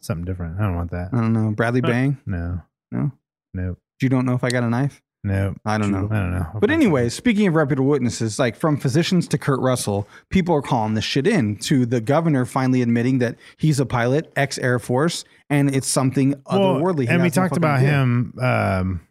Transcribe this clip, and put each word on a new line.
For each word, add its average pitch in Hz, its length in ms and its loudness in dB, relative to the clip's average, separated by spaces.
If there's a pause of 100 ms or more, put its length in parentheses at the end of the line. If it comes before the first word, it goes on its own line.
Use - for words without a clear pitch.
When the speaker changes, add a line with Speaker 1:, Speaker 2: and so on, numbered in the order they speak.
Speaker 1:
Something 85 240 -6
different. 87 360 -6
I - 40 0
don't 92 120 0
want 87 160 -6
that. 90 200 -8
Speaker 2:
I 120 80 -2
don't 113 120 0
know. 110 180 0
Bradley 117 320 0
Speaker 3:
Huh. 156 60 -2
Speaker 2:
Bang? 127 380 0
Speaker 1:
No. 87 340 -6 (320)
Speaker 2:
No? 131 180 -4 (420)
Speaker 1:
Nope. 92 260 -8 (220)
Speaker 2:
You 135 80 0
don't 127 160 2
know 127 100 0
if 123 100 -2
I 123 60 0
got 123 120 0
a 117 80 0
knife? 131 320 -4 (200)
Speaker 1:
Nope. 98 340 -2 (100)
Speaker 2:
I 107 120 0
don't 104 120 0
know. 101 200 -2
Speaker 1:
I 107 80 -2
don't 92 120 -2
know. 90 240 -4
Speaker 2:
But 147 160 0
Speaker 1:
Okay. 311 40 0
Speaker 2:
anyway, 156 360 2
speaking 214 360 2
of 165 80 2
reputable 139 360 2
witnesses, 120 480 -2
like, 123 180 0
from 151 220 0
physicians 165 500 0
to - 80 2
Kurt 131 240 -2
Russell, 104 480 -2 (220)
people 175 240 2
are 143 80 2
calling 110 320 -2
this 110 100 -2
shit 139 220 -2
in 127 300 0
to 127 280 0
the 120 160 -2
governor 143 460 0
finally 127 340 0
admitting 120 380 2
that 120 180 -2 (220)
he's 156 220 2
a 135 40 0
pilot, 127 520 0
ex-Air 131 420 0
Force, 131 460 -2 (260)
and 143 240 2
it's 131 140 -2
something 135 480 0 (140)
Speaker 1:
Well, 196 100 2 (200)
Speaker 2:
otherworldly. 165 220 0
He 117 60 -2
Speaker 1:
and 170 120 2
we 175 80 2
Speaker 2:
has - 80 -2
no 180 60 4
Speaker 1:
talked 180 140 -2
Speaker 2:
fucking 170 80 2
Speaker 1:
about 147 160 4
Speaker 2:
idea. 135 100 4
Speaker 1:
him. 123 500 0
Um, 98 600 0 (100)